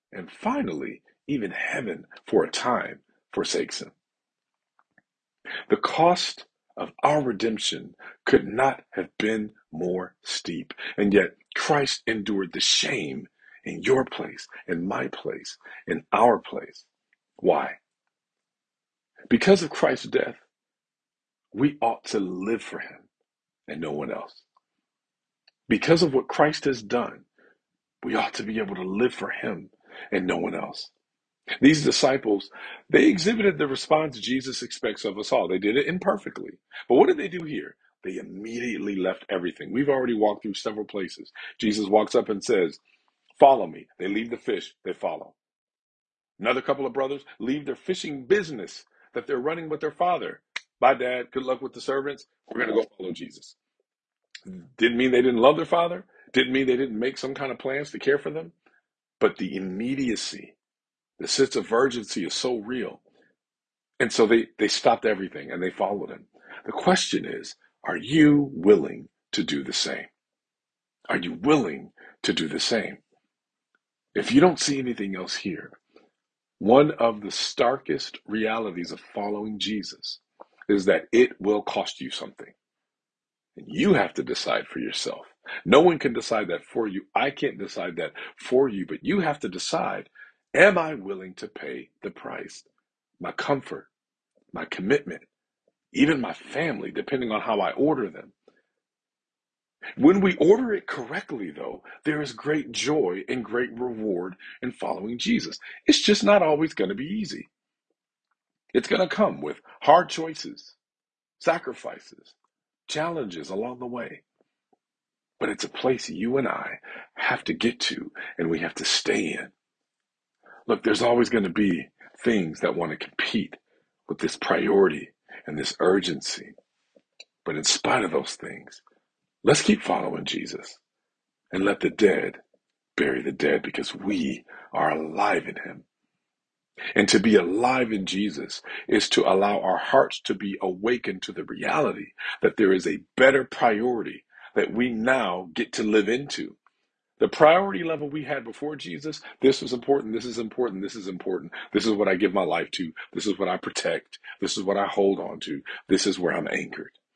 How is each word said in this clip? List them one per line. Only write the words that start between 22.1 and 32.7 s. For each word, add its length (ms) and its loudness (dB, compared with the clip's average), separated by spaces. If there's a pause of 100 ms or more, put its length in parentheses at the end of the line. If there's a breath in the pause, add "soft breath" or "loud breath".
live 420 -2
for 160 -12
him 300 -16 (580)
and 140 -10
no 120 -6
one 200 -6
else. 300 -12 (1300)
Because 340 4
of 120 2
what 140 2
Christ 360 2
has 180 0
done, 420 -4 (800 soft breath)
we 100 -2
ought 200 -2
to 100 -8
be 140 -4
able 180 -4
to 60 -8
live 320 0
for 160 -8
him 400 -8 (420 loud breath)
and 140 0
no 100 0
one 180 -4
else. 360 -10 (720 loud breath)
These 240 8
disciples, 640 2 (400 loud breath)